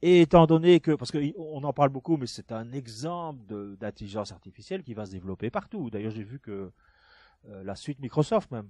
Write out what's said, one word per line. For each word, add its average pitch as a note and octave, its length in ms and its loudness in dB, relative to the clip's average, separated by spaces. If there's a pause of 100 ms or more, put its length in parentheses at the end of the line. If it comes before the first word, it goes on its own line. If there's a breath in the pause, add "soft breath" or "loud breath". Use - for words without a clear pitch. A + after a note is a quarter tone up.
et F3 200 8
étant E3 240 8
donné E3 340 6
que, D#3+ 120 0
parce B2 200 -4
que D#3+ 60 -4
i-, D3 200 -2
on D#3 240 -12
en C#3+ 100 -4
parle C#3+ 180 4
beaucoup, C#3 260 -2
mais C3 100 -6
c'est - 240 -16
un A2+ 220 -8
exemple C3+ 720 -10
de, G2+ 300 -12
d'intelligence G2+ 560 -8
artificielle G#2+ 500 -12
qui B2 120 -14
va G#2+ 120 -8
se F#2+ 60 -16
développer F#2+ 380 -8
partout. B2+ 400 -8
D'ailleurs, G#2+ 200 -6
j'ai G#2+ 140 -12
vu B2 160 -16
que, G2 320 -12 (760 soft breath)
euh, G2 140 -18
la G2 140 -10
suite C#3 240 -12
Microsoft D3+ 500 -2
même G#2+ 200 -12